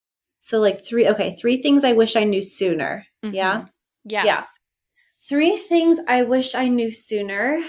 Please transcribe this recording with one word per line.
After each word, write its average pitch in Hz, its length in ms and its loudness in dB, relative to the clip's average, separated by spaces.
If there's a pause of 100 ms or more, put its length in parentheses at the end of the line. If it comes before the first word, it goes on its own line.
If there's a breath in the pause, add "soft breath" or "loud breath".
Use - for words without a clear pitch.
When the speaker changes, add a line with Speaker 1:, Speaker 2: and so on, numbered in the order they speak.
(400)
Speaker 1:
So, 220 200 -2
like, 208 240 2
three, 233 240 2
okay, - 280 -2
three 247 240 0
things 285 240 4
I 254 80 4
wish 226 240 2
I 214 80 2
knew 196 180 0
sooner. 175 640 -4 (160)
Yeah? 190 360 -2
Speaker 2:
Mm-hmm. - 80 -12 (400)
Yeah. 208 180 -4
Speaker 1:
Yeah. 190 200 0 (840)
Three 311 300 2
things 330 400 2 (100)
I 247 140 2
wish 254 320 0
I 254 140 -2
knew 240 220 0
sooner. 214 800 -4